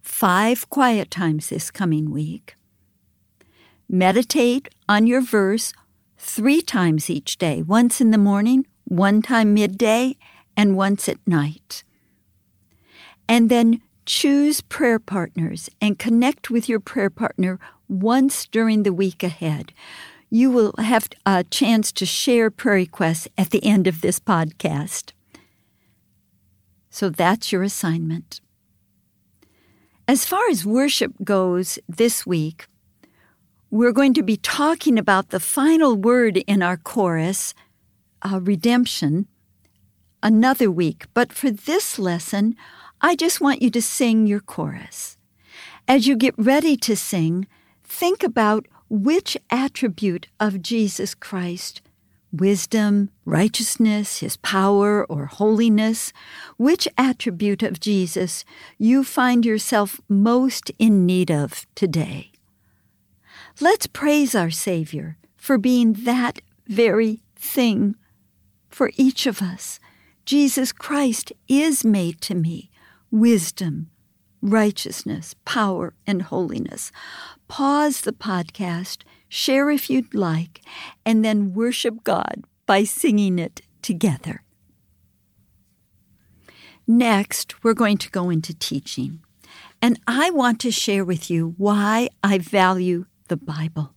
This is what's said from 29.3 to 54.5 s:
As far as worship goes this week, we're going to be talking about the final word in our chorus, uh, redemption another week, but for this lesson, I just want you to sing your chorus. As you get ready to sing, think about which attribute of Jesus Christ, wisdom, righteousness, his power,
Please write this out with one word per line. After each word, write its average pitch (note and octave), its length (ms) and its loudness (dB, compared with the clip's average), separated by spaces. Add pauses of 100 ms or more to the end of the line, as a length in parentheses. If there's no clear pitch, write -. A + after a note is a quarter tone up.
As C4 200 2
far G#4 240 0
as F#3+ 160 -2
worship B3+ 460 0 (120)
goes F#3 540 0 (100)
this A3+ 380 0
week, D#3+ 400 -4 (1040)
we're A#3+ 220 4
going C4 220 4
to D4+ 80 2
be G3+ 140 0
talking D4+ 600 0
about G3 320 2
the F#3 100 -4
final C#4+ 560 2
word A3+ 400 2
in G3 260 0
our F3+ 140 0
chorus, E3+ 800 -2 (680)
uh, F#3+ 180 -4
redemption G3 840 0 (960)
another A3+ 480 4
week, E3 440 -2
but A#3+ 180 0
for - 180 -2
this D4+ 480 -4
lesson, G3+ 560 -2 (460)
I E4 160 4
just E4 240 0
want C#4 220 0
you A#3+ 80 4
to A#3 120 -2
sing A3 440 2
your G3+ 140 0
chorus. - 760 -12 (720)
As B3 180 4
you C#4 100 4
get B3 220 2
ready C#4 380 2
to A3 200 -2
sing, F3 500 -2 (360)
think - 400 -2
about A3 440 0 (220)
which C4 480 0 (140)
attribute G#3+ 760 -4 (100)
of G3 240 -2
Jesus G3+ 520 -4
Christ, - 680 -10 (480)
wisdom, G3+ 800 0 (140)
righteousness, G#3 960 0
his - 180 -6
power, G3+ 680 2